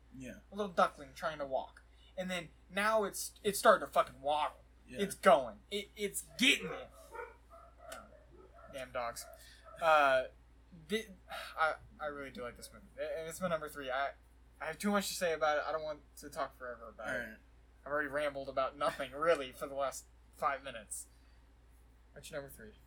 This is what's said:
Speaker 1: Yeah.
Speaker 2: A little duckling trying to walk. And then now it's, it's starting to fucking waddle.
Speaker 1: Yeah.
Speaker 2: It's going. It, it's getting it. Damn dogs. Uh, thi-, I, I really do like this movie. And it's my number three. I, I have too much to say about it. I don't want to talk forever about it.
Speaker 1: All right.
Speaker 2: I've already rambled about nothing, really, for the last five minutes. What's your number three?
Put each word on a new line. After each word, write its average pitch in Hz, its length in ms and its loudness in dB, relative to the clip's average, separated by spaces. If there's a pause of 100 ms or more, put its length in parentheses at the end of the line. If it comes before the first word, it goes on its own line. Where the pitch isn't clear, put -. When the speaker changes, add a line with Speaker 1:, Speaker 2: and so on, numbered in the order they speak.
(160)
Speaker 1:
Yeah. 127 200 -12 (160)
Speaker 2:
A 196 40 -14
little 202 160 -2
duckling 165 440 2
trying 156 240 -4
to 143 60 -4
walk. - 360 -4 (360)
And 185 120 -4
then 175 200 -6 (200)
now 214 340 4
it's, - 280 -4 (120)
it's 196 160 2
starting 143 260 10
to - 60 -10
fucking 160 300 2
waddle. 147 420 0 (240)
Speaker 1:
Yeah. 123 140 -6
Speaker 2:
It's 196 140 0
going. 131 440 6 (120)
It, 202 240 -6
it's - 280 -6 (140)
getting - 300 4
it. - 220 -10 (1800)
Damn 131 180 -14
dogs. 120 340 -6 (560)
Uh, 143 420 8 (640)
thi-, 208 200 -4 (520)
I, 156 140 4 (260)
I 151 80 -8
really 143 240 -10
do 123 120 -12
like 120 140 -10
this - 160 -16
movie. 110 120 -20 (340)
And 160 80 -8
it's 165 140 -10
my 185 60 0
number 156 220 -2
three. 143 220 -8
I, 135 180 0 (520)
I 143 40 -6
have 160 140 -6
too 202 120 0
much 196 180 2
to - 40 -6
say 170 200 0
about 151 240 2
it. 143 100 0
I 147 40 -2
don't 156 120 -2
want 151 160 -8 (180)
to 147 120 -14
talk 143 280 -6
forever 117 360 -12
about 110 140 -10
it. - 40 -6
Speaker 1:
All 127 80 -4
right. 110 180 -10 (480)
Speaker 2:
I've 139 60 -10
already 147 180 0
rambled 139 400 -4
about 135 280 -2
nothing, 143 360 -2
really, 143 400 2
for 156 140 -8
the 139 80 -12
last 135 300 -4 (300)
five 139 280 -2
minutes. 117 420 -12 (1080)
What's - 160 -16
your 151 120 -6
number 135 140 -16
three? 110 160 -18 (160)